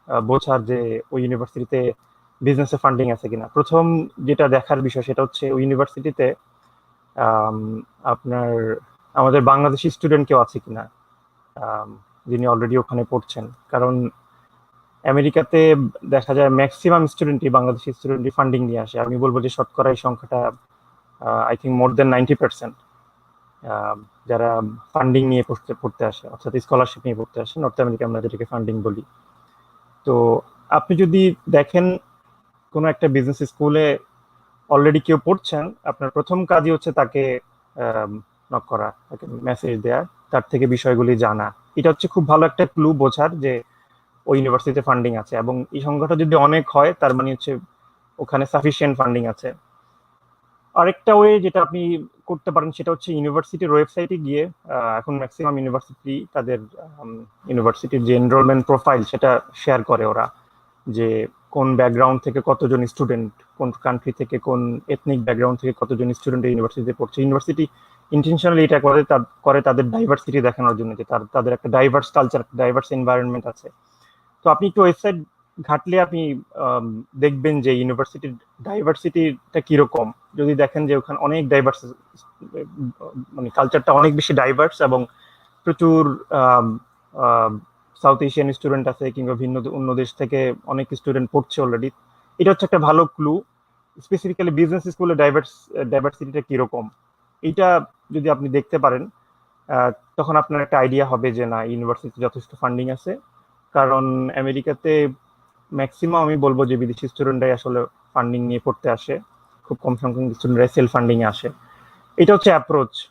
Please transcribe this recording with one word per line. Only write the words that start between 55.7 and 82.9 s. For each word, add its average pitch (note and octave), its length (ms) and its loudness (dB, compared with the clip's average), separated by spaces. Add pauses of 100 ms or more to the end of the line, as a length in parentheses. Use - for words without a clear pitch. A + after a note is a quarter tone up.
তাদের, B2 260 -4 (400)
আম, A2+ 260 -18 (220)
ইউনিভার্সিটির B2 560 0
যে A#2+ 120 4
এনরোলমেন্ট B2+ 500 4
প্রোফাইল C3 380 2
সেটা B2+ 360 2 (140)
শেয়ার B2+ 300 0
করে A#2 220 0
ওরা, A2 260 -2 (560)
যে A2+ 400 -2 (240)
কোন C3 240 0
ব্যাকগ্রাউন্ড B2 460 4
থেকে C3 240 -4
কতজন B2+ 400 0
স্টুডেন্ট, A#2 480 -4 (240)
কোন B2+ 140 -4
কান্ট্রি B2 400 -4
থেকে, B2+ 280 -6
কোন B2 480 -4
এথনিক C3+ 360 -4
ব্যাকগ্রাউন্ড B2 360 0
থেকে C3 220 -4
কতজন B2 320 -2
স্টুডেন্ট B2+ 320 -4
এই B2 60 0
ইউনিভার্সিটিতে A#2 420 -2
পড়ছে। C3 280 -6
ইউনিভার্সিটি C#3 460 0 (440)
intentionally D#3+ 520 2
এটা D3 160 4
করে, C#3+ 240 6
তা-, C3+ 200 2 (180)
করে C#3 200 4
তাদের B2 300 2
ডাইভার্সিটি C#3+ 500 0
দেখানোর A#2+ 360 2
জন্য, A2+ 200 -8
যে A#2 60 -8
তার, A#2 220 -4
তাদের B2 280 -2
একটা - 160 -6
ডাইভার্স C3 420 2
কালচার, C3+ 300 0 (140)
ডাইভার্স B2+ 360 -2
এনভায়রনমেন্ট B2 560 -2
আছে। - 220 -14 (720)
তো E3+ 60 2
আপনি F3+ 180 2
একটু G3 140 2
ওয়েবসাইট F3+ 340 4 (520)
ঘাটলে F3 340 0
আপনি, D#3+ 400 -4 (140)
আম, A#2+ 480 -6 (160)
দেখবেন C#3+ 420 0
যে C3 120 2
ইউনিভার্সিটির B2+ 640 -4 (260)
ডাইভার্সিটিটা D#3+ 1000 -2
কিরকম। A#2+ 500 2 (240)
যদি D3 200 0
দেখেন C#3+ 320 0
যে C#3 100 2
ওখানে C#3+ 220 -6
অনেক D3+ 300 -2
ডাইভার্স, C3+ 440 0 (1400)